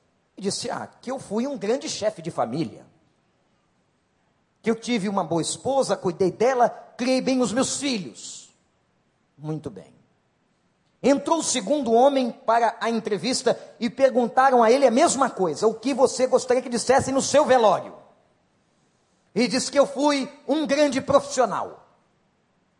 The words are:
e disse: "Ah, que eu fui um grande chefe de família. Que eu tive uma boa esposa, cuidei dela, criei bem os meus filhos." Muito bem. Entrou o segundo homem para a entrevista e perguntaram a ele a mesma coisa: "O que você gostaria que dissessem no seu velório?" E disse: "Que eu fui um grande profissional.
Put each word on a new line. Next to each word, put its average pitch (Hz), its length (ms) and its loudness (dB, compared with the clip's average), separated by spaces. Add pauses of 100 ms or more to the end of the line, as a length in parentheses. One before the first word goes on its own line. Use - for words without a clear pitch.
(360)
e - 60 -18
disse: 196 280 -6
"Ah, 117 180 -8
que - 240 -14
eu 262 80 -6
fui 226 280 -6
um 285 100 -8
grande 240 300 -4
chefe 214 340 -6
de 160 100 -8
família. 123 540 -6 (1800)
Que - 80 -2
eu 226 60 2
tive 226 320 -4
uma 196 160 -2
boa 165 180 -2
esposa, 247 540 -2
cuidei 180 360 -2
dela, 240 380 2 (280)
criei 254 240 0
bem 262 200 0
os 226 100 0
meus 254 260 -2
filhos." 214 800 -8 (800)
Muito 151 320 -10
bem. 80 240 -20 (1080)
Entrou 277 360 2
o - 40 -6
segundo 247 480 -2
homem 254 400 4
para 226 480 0
a 214 100 -2
entrevista 214 680 -2 (180)
e 233 120 -4
perguntaram 254 720 4
a 220 80 6
ele 269 160 6
a 226 40 6
mesma 269 380 2
coisa: 180 380 -2
"O 220 60 2
que 254 200 -4
você 254 340 2
gostaria 254 360 0
que 262 60 -10
dissessem 254 440 0
no 269 80 0
seu 285 240 2
velório?" 226 500 2 (1400)
E 233 120 0
disse: 208 240 -4
"Que 277 80 0
eu 269 60 6
fui 277 420 -2 (200)
um 302 180 -2
grande 277 340 2
profissional. 214 880 -2 (920)